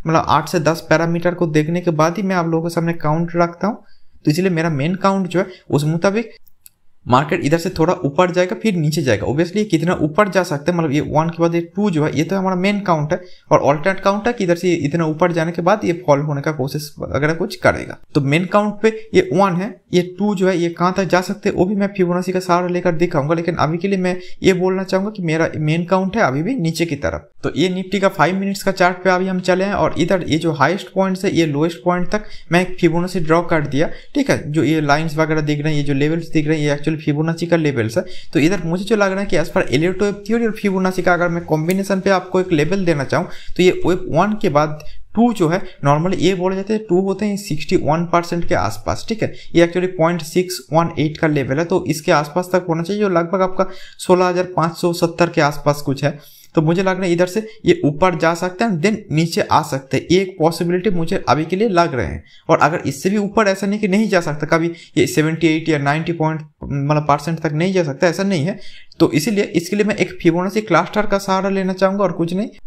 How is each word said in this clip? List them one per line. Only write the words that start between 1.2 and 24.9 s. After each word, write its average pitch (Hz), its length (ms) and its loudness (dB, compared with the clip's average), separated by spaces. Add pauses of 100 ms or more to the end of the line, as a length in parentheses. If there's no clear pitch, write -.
को 170 140 0
देखने 156 320 0
के 175 120 0
बाद 160 240 2
ही 220 60 -2
मैं 190 140 0
आप 170 100 0
लोगों 165 220 -2
के 170 60 -8
सामने 165 200 0
काउंट 170 420 -2
रखता 170 300 0
हूँ। - 180 -4 (400)
तो 151 60 4
इसलिए 180 220 2
मेरा 165 200 0
मेन 147 240 0
काउंट 196 300 0
जो 170 140 0
है - 60 -2 (240)
उस 147 160 2
मुताबिक 196 500 0 (720)
मार्केट 143 380 2
इधर 160 140 4
से 180 120 -4
थोड़ा 160 240 2 (100)
ऊपर 170 260 2
जाएगा 180 260 0
फिर 220 180 0
नीचे 156 280 0
जाएगा। 107 240 0
Obviously 165 300 -2
ये 214 80 2
कितना 175 380 0
ऊपर 190 260 2
जा 180 140 2
सकता 151 300 -2
है, 175 60 -2
मतलब 160 140 0
ये 147 100 2
वन 151 260 0
के 165 140 -4
बाद 170 120 2
ये 170 60 0 (140)
टू 208 160 0
जो 151 140 2
है - 140 -2
ये 156 60 2
तो 190 120 -2
हमारा 185 200 0
मेन 196 240 0
काउंट 160 320 0
है 190 80 0 (320)
और 139 120 6
अल्टरनेट 156 360 0
काउंट 208 260 0
है 240 60 2
कि 214 120 -4
इधर 170 120 2
से 180 180 0
इतना 165 320 0
ऊपर 160 260 0
जाने 165 200 -2
के 175 100 -6
बाद 202 220 2
ये 180 80 2 (140)
फॉल 143 140 4
होने 147 200 -2
का 156 120 -2
कोशिश 151 360 -6 (160)
अगर 151 300 0
कुछ 175 220 -6
करेगा। - 420 0 (160)
तो 151 80 4
मेन 147 240 2
काउंट 208 360 0
पे 226 60 4 (260)
ये 180 180 4
वन 180 240 2
है, 196 120 -2 (240)
ये 175 100 4 (160)
टू 208 160 0
जो 185 140 2
है 190 100 2
ये 170 120 0
कहाँ 175 260 -2
तक 196 100 0
जा 180 160 2
सकते 202 260 -6
हैं - 80 -2
वो 185 80 2
भी 208 100 0
मैं 196 140 0
फिबोनाची 180 440 -2
का 180 80 -2
सहारा 180 280 0
लेकर 175 260 0
दिखाऊंगा, 160 400 0
लेकिन 170 220 -2
अभी 156 220 0
के 196 100 -2
लिए 196 100 0
मैं 180 180 0 (260)
ये 185 120 6
बोलना 185 300 0
चाहूंगा 190 260 -2